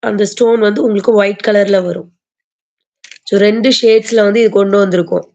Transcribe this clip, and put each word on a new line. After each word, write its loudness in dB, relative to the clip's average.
அந்த -2
ஸ்டோன் 0
வந்து 0
உங்களுக்கு 0
ஒயிட் -2
கலர்ல 2
வரும். -8
So, -6
ரெண்டு 2
ஷேட்ஸ்ல 2
வந்து 2
இது 2
கொண்டு 0
வந்திருக்கோம். -2